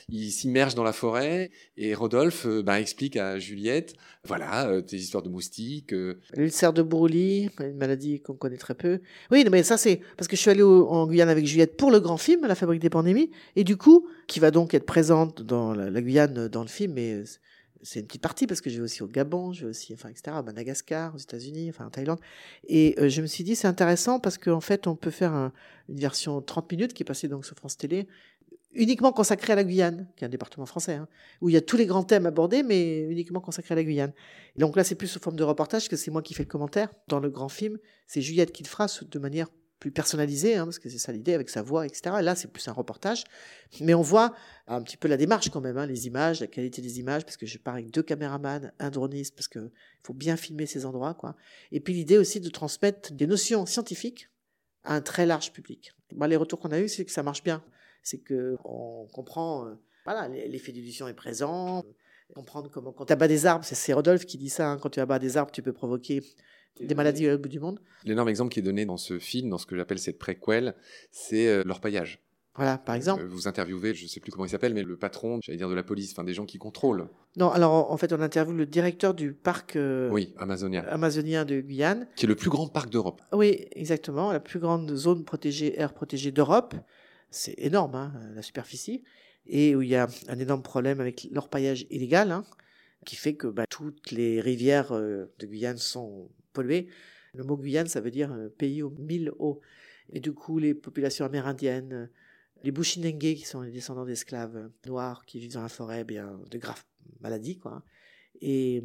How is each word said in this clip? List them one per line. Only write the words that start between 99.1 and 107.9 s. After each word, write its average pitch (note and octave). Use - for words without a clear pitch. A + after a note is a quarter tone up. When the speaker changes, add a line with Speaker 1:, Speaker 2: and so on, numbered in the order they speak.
Speaker 2:
eaux. D3
Et D3
du C#3+
coup, D#3+
les D3+
populations C#3
amérindiennes, C3+
euh, A#2+
les C#3
Bushinengue, D#3+
qui D3
sont C3
les A#2+
descendants B2+
d'esclaves, A#2
euh, A2
noirs B2+
qui -
vivent A#2+
dans A#2
la A2+
forêt, A2+
bien, G2+
de A#2+
graves A#2+
maladies, A2+
quoi. A#2